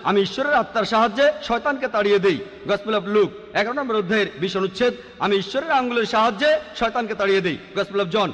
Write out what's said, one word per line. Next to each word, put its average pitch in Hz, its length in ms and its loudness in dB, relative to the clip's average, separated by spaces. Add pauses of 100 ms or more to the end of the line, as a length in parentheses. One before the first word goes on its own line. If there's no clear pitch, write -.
"আমি 202 180 2
ঈশ্বরের 262 340 0
আত্মার 226 300 0
সাহায্যে 226 480 2 (100)
শয়তানকে 247 460 -2
তাড়িয়ে 208 300 4
দেই।" 180 200 2 (300)
Gospel 202 260 0
অফ 202 120 0
Luke 202 240 2 (240)
এগারো 208 180 0
নম্বর 262 240 -2
অধ্যায়ের 208 300 0 (140)
বিশ 185 160 -2
অনুচ্ছেদ, 190 380 0 (240)
"আমি 196 180 2
ঈশ্বরের 269 340 -4
আঙ্গুলের 247 340 2
সাহায্যে 233 540 2 (180)
শয়তানকে 226 380 -2
তাড়িয়ে 196 260 2
দেই।" 175 160 -2 (200)
Gospel 196 240 -2
অফ 196 80 -2
John 180 260 0